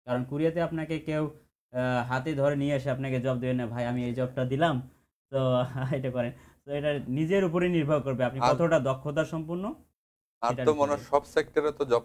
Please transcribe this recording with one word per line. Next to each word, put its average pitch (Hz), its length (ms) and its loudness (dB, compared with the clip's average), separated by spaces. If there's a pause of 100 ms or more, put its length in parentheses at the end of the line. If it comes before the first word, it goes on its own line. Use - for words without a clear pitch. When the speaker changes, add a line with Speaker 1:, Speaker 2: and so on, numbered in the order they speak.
Speaker 1:
কারণ 123 180 -2
কোরিয়াতে 160 380 -2
আপনাকে 160 380 -4
কেউ, 151 260 -2
আহ, 127 800 -4
হাতে 131 260 -2
ধরে 143 220 2
নিয়ে 143 200 0
এসে 131 140 -2
আপনাকে 131 320 -2
জব 127 180 0
দেবে 127 140 0
না, 123 140 -2
"ভাই 120 180 -4
আমি 123 200 -2
এই 120 80 -2
জবটা 127 320 -2
দিলাম, 135 440 0 (420)
তো 135 60 -2 (240)
<laughs> 131 380 -4
এটা 131 120 -4
করেন।" 123 200 -2 (340)
তো 143 60 -12
এটা 147 360 -2
নিজের 160 360 2
উপরেই 180 260 2
নির্ভর 151 320 2
করবে 127 220 -2
আপনি 127 160 -2
Speaker 2:
আর 127 160 4
Speaker 1:
কতটা 165 240 4
দক্ষতা 139 460 -2
সম্পন্ন 175 500 -6 (640)
Speaker 2:
আর 117 80 0
Speaker 1:
সেটার 123 160 -2
Speaker 2:
তো 151 60 8
Speaker 1:
উপরে। 151 100 0
Speaker 2:
মনে 143 140 2
হয় 120 80 -6
সব 143 220 2
সেক্টরে 147 460 0
তো - 140 -4
জব 117 200 4